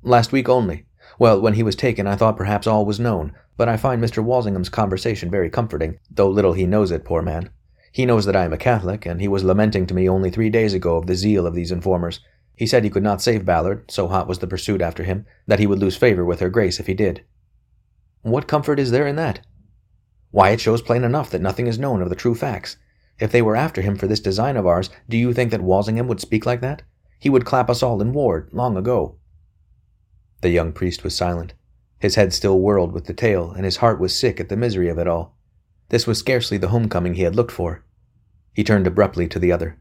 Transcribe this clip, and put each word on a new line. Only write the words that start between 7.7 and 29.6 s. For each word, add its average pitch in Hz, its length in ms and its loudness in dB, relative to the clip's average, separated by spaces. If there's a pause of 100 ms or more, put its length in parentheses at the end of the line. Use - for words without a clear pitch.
He 131 140 -2
knows 113 220 2
that 98 100 2
I 92 80 4
am 82 80 -2
a 80 60 -6
Catholic, 104 480 -2
and 87 160 -6
he 101 60 -2
was 98 140 0
lamenting 98 440 2
to 90 80 -4
me 92 120 2
only 92 240 2
three 110 200 0
days 110 240 2
ago 87 220 0
of 82 100 -4
the 92 100 0
zeal 98 300 0
of 85 80 -4
these 87 180 -4
informers. 87 480 -2 (340)
He 120 120 -4
said 113 180 2
he 101 60 0
could 101 120 0
not 101 200 0
save 107 240 0
Ballard, 90 440 -2
so 90 180 -4
hot 92 200 -2
was 90 120 -6
the 92 60 -6
pursuit 92 360 -4
after 85 200 -4
him, 95 220 -4 (220)
that 104 140 2
he 107 60 4
would 101 120 2
lose 98 180 0
favour 92 300 2
with 87 140 -2
her 92 100 -2
Grace 98 280 0
if - 100 -8
he 95 60 -2
did." 98 300 -2 (1000)
"What 143 260 -2
comfort 147 300 0
is 131 120 0
there 139 160 2
in 143 100 -4
that?" 156 240 -4 (920)
"Why, 98 200 6
it - 100 2
shows 117 220 2
plain 120 220 0
enough 135 260 -2
that - 100 -4
nothing 95 280 -2
is 113 100 -2
known 127 240 -2
of 87 80 -4
the 90 60 -4
true 120 180 0
facts. 113 420 -6 (440)
If 107 100 -2
they 120 120 4
were 110 120 2
after 131 280 -2
him 101 120 0
for 98 140 -4
this 107 100 0
design 110 380 -2
of 98 100 0
ours, 87 240 2 (180)
do 113 80 -2
you 120 160 2
think 120 200 0
that 98 100 -2
Walsingham 104 460 0
would 107 120 -4
speak - 240 -2
like 123 160 -2
that? 135 220 -6 (380)
He 143 100 0
would 127 140 4
clap 123 260 0
us 120 140 0
all 113 180 0
in 117 100 -2
ward, 123 400 -2
long 117 240 -2
ago." 101 400 -2 (1200)